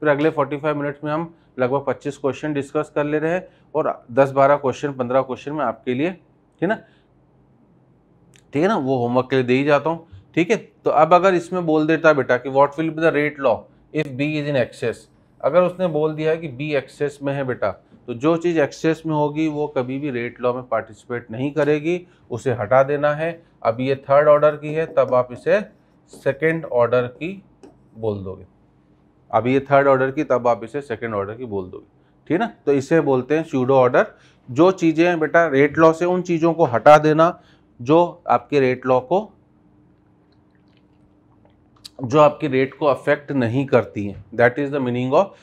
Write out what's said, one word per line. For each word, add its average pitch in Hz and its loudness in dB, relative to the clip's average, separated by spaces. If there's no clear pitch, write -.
फिर 151 0
अगले 147 2
फ़ोर्टी 147 -4
फ़ाइव 147 -4
मिनट्स 147 -8
में 151 -6
हम 165 -6
लगभग 131 -2
पच्चीस 139 -6
क्वेश्चन 139 -4
डिस्कस 143 -6
कर 147 -2
ले 147 -2
रहे 156 -2
हैं 185 -6
और 147 -4
दस 131 2
बारह 139 4
क्वेश्चन, 139 -4
पन्द्रह 127 -2
क्वेश्चन 127 -8
मैं 151 -4
आपके 123 -6
लिए, 147 -2
ठीक - -16
है 175 -2
ना, 214 -2
ठीक 143 -2
है 185 2
ना, 220 0
वो 135 -2
होमवर्क 123 0
के 135 0
लिए 131 2
दे 123 0
ही 135 0
जाता 147 2
हूँ, 165 -8
ठीक 170 0
है। 220 2
तो 151 2
अब 160 4
अगर 180 4
इसमें 175 -4
बोल 156 0
देता 160 2
बेटा 127 2
कि 127 -6
"What 139 2
will 160 -2
be 156 -6
the 160 2
rate 147 -2
law 123 2
if 151 -4
B 143 -4
is 147 -4
in 143 0
excess?" - -6
अगर 156 2
उसने 180 -2
बोल 156 -2
दिया 156 -2
है 160 0
कि 165 -10
बी 147 -8
एक्सेस 139 -6
में 139 -4
है 139 -6
बेटा, 113 -4
तो 123 -8
जो 151 0
चीज़ 165 -2
एक्सेस 156 -2
में 160 -4
होगी 147 -2
वो 147 -4
कभी 131 -6
भी 147 -8
रेट 120 -8
लॉ 123 -2
में 127 -10
पार्टिसिपेट 113 -8
नहीं 127 -6
करेगी, 151 -2
उसे 123 -4
हटा 107 2
देना 147 -2
है। 165 -8
अब 117 -2
ये 135 0
थर्ड 147 4
ऑर्डर 147 4
की 151 -10
है 160 -4
तब 127 0
आप 123 2
इसे 165 0
सेकंड 156 -2
ऑर्डर 120 0
की 151 -10
बोल 107 -6
दोगे, 95 -14
अब 110 0
ये 131 2
थर्ड 139 2
ऑर्डर 131 2
की 147 -4
तब 123 0
आप 117 -2
इसे 143 -10
सेकंड 117 -8
ऑर्डर 101 -6
की 123 -14
बोल 101 -8
दोगे, - -18
ठीक - 0
है 165 0
ना। 220 -4
तो 143 2
इसे 143 0
बोलते 135 0
हैं 160 -4
pseudo 135 0
order। 131 4
जो 151 4
चीज़ें 165 2
हैं 175 0
बेटा 160 2
रेट 139 2
लॉ 160 6
से, 160 -2
उन 180 0
चीज़ों 170 0
को 165 2
हटा 131 8
देना 156 2
जो 160 2
आपके 123 0
रेट 127 0
लॉ 127 2
को, 196 -2
जो 135 2
आपके 147 4
रेट 131 0
को 160 -2
अफेक्ट 143 -2
नहीं 131 0
करती 110 0
हैं, 95 -14
that 120 2
is 139 -4
the 143 -4
meaning 123 -4
of, 190 4